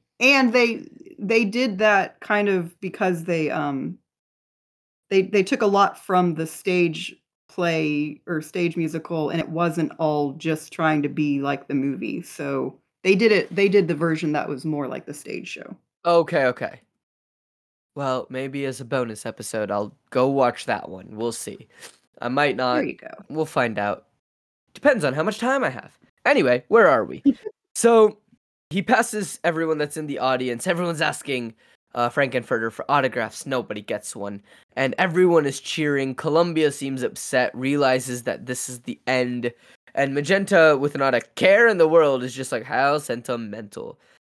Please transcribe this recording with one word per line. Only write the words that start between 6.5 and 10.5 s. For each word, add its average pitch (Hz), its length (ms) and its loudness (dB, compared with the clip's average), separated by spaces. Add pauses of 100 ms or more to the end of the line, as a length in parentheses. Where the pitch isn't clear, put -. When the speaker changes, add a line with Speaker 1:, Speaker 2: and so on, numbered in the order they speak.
Speaker 1:
play 156 760 -2
or 160 140 -4
stage 170 360 -2
musical, 160 540 -2
and 165 100 -2
it - 80 -6
wasn't 165 500 -2
all 147 340 0
just 156 400 -6